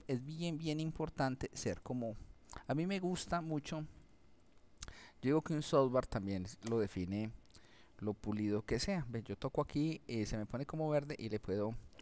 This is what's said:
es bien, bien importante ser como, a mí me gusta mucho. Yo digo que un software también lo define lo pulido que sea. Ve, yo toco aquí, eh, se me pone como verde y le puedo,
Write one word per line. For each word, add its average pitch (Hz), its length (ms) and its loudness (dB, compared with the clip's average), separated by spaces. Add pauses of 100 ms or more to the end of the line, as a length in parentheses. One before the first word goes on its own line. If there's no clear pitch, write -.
es 131 180 0
bien, 160 320 -2
bien 156 240 0
importante 156 720 -2
ser - 300 -2
como, 117 340 -2 (500)
a 131 80 2
mí 165 120 2
me 196 140 0
gusta 180 400 0
mucho. 156 440 -2 (1400)
Yo 127 60 2
digo 156 140 6
que - 100 0
un 151 100 2
software 131 440 6
también 95 400 0 (160)
lo 113 160 2
define 101 520 0 (680)
lo 104 160 0
pulido 104 500 0
que 117 160 2
sea. 180 300 0
Ve, 117 120 -4
yo 101 140 -6
toco 139 240 -2
aquí, 151 480 0
eh, 113 160 0
se 107 140 -2
me 104 80 -2
pone 127 180 -4
como 156 240 -2
verde 147 300 2
y 110 100 -4
le 104 100 0
puedo, 104 360 0 (260)